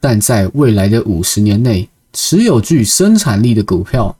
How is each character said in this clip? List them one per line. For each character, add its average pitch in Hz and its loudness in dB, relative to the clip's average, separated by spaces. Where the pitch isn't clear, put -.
但 117 0
在 101 0
未 139 2
来 98 2
的 113 2
五 87 -2
十 - -4
年 104 2
内， 110 -2
持 - -2
有 180 2
具 131 0
生 202 2
产 113 0
力 120 2
的 107 0
股 92 -2
票 107 -4